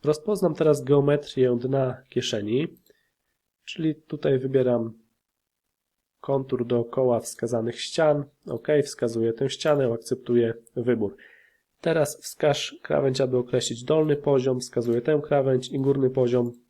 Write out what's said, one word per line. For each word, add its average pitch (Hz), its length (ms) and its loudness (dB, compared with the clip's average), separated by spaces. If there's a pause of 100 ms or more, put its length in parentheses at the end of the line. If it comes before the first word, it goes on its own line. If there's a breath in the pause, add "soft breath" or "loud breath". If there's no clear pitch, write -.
Rozpoznam 165 500 0
teraz 151 300 2
geometrię 143 760 2
dna 131 480 -2
kieszeni, 117 600 -2 (960)
czyli 160 300 -4
tutaj 147 440 -2
wybieram 123 540 0 (1300)
kontur 131 460 -2
dookoła 120 540 2
wskazanych 117 600 -4
ścian. 151 440 2 (220)
OK, 127 220 -6 (160)
wskazuję 113 480 -2
tę 127 180 -2
ścianę, 139 420 0
akceptuję 117 600 0 (220)
wybór. 113 400 -2 (640 soft breath)
Teraz 160 360 0
wskaż - 680 -2
krawędź, 135 380 0
aby 127 160 0
określić 123 480 -2
dolny 156 320 2
poziom, 135 440 0
wskazuję 120 400 -2
tę 151 240 0
krawędź 135 480 0
i 143 60 -4
górny 135 320 2
poziom. 123 420 2 (180)